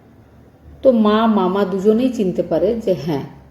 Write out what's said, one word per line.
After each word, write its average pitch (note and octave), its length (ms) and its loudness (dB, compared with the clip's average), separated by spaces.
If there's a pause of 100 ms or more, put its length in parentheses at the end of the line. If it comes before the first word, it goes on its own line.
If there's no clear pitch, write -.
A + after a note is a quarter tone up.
(800)
তো C4+ 100 4
মা, A3 360 2
মামা G3 380 0
দুজনেই G#3+ 440 0
চিনতে F#3 340 -2
পারে F3 320 -2 (100)
যে F#3+ 100 0 (100)
হ্যাঁ, C#3+ 180 -4 (280)